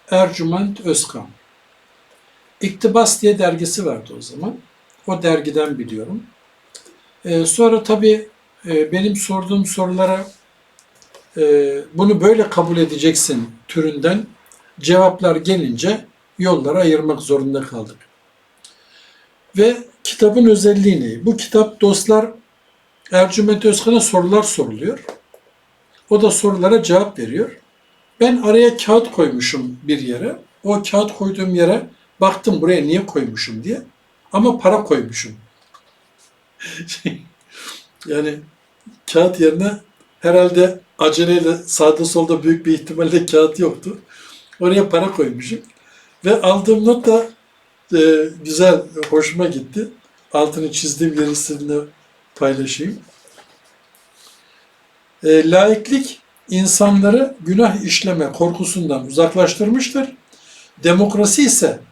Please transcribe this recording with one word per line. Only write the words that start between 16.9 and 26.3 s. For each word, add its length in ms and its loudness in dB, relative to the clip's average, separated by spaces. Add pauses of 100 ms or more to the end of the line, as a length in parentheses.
zorunda 400 -2
kaldık. 360 -14 (1600)
Ve 200 4 (280)
kitabın 420 4
özelliği 540 4
ne? 260 -6
Bu 100 0
kitap 440 0
dostlar 460 2 (840)
Ercüment 520 2
Özkan'a 360 2
sorular 420 2
soruluyor. 640 -6 (1080)
O 120 2
da 80 4